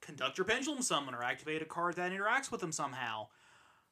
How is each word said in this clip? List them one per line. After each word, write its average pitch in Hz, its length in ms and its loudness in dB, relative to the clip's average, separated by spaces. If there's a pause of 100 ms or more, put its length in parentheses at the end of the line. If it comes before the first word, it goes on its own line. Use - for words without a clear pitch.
conduct 131 380 -2
your 185 60 2
pendulum 262 380 2
summon 143 320 2
or 120 100 -2
activate 147 380 0
a - 20 -6
card 170 320 0
that 180 160 0
interacts 220 400 2
with 220 80 -2
them 175 100 -2
somehow. 127 560 -2 (640)